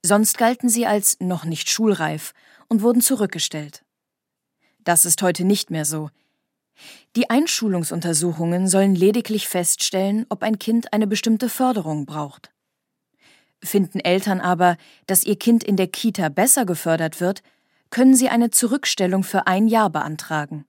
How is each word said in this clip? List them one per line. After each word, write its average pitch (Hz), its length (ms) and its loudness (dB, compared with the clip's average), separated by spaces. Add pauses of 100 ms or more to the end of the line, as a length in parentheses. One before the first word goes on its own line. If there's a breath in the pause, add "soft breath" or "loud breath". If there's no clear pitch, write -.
Sonst 208 360 2
galten 240 300 0
sie 226 180 0
als 208 340 0
noch 180 240 -4
nicht 165 260 -6
schulreif 165 600 -2 (360 soft breath)
und 214 140 0
wurden 240 180 4
zurückgestellt. 165 800 -4 (1000)
Das 170 200 2
ist 175 180 0
heute 180 220 2
nicht 196 260 2
mehr 151 140 -4
so. 156 260 -6 (1040 loud breath)
Die 233 140 0
Einschulungsuntersuchungen 175 1400 0
sollen 196 260 4
lediglich 208 540 0
feststellen, 196 800 -2
ob - 160 -6
ein 220 160 -2
Kind 226 320 -2
eine 214 160 0
bestimmte 220 400 0
Förderung 165 580 -2
braucht. 147 460 -12 (1080 soft breath)
Finden 190 380 -2
Eltern 185 420 0
aber, 175 360 2 (300 soft breath)
dass 190 180 0
ihr 208 120 0
Kind 233 280 2
in 208 100 0
der 185 140 0
Kita 196 400 -4
besser 214 360 2
gefördert 165 560 -2
wird, 185 220 -2 (480)
können 262 240 6
sie 254 140 4
eine 233 220 2
Zurückstellung 196 720 0
für - 240 -2
ein 196 180 2
Jahr 220 240 2
beantragen. 151 800 -6